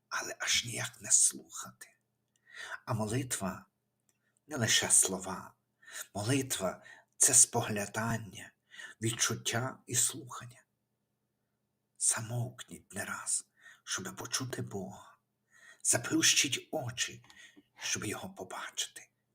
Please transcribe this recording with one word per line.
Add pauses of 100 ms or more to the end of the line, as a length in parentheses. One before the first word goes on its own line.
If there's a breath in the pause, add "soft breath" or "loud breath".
але
аж
ніяк
не
слухати. (1000 loud breath)
А
молитва (800)
не
лише
слова. (600 loud breath)
Молитва — (340 loud breath)
це
споглядання, (500 loud breath)
відчуття
і
слухання. (1400)
Замовкніть
не
раз, (380 soft breath)
щоб
почути
Бога. (680 soft breath)
Заплющіть
очі, (560 loud breath)
щоб
Його
побачити. (260)